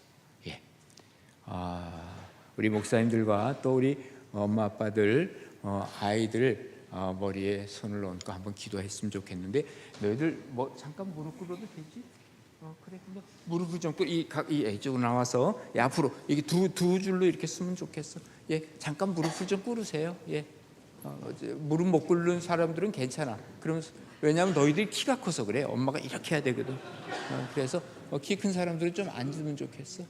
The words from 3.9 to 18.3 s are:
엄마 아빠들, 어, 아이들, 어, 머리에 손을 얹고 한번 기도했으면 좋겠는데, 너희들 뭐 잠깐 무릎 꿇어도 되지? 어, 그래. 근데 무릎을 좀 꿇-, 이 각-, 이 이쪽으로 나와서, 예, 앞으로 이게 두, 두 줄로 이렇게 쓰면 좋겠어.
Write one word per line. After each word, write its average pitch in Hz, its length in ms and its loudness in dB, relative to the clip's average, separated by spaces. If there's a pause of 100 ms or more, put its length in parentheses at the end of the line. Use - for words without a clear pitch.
엄마 107 320 2
아빠들, 110 840 2 (140)
어, 101 260 -2 (120)
아이들, 110 760 2 (160)
어, 92 280 -2
머리에 98 480 -2
손을 104 380 -6
얹고 90 280 -8
한번 98 220 -8
기도했으면 101 560 -6
좋겠는데, 98 540 -4 (360)
너희들 120 500 0
뭐 131 280 -4
잠깐 185 360 -10
무릎 151 240 -10
꿇어도 180 220 -10 (140)
되지? 165 280 -14 (580)
어, 160 140 -16 (100)
그래. 185 200 -16
근데 190 160 -14 (260)
무릎을 170 340 -2
좀 160 140 0
꿇-, 175 140 0
이 165 200 0
각-, - 220 -2
이 147 100 2 (140)
이쪽으로 127 280 0
나와서, 123 580 4 (140)
예, 113 60 4
앞으로 131 320 4 (160)
이게 147 140 4
두, 180 300 4
두 180 280 4
줄로 185 260 2
이렇게 165 200 2
쓰면 180 300 -4
좋겠어. 165 440 -10 (300)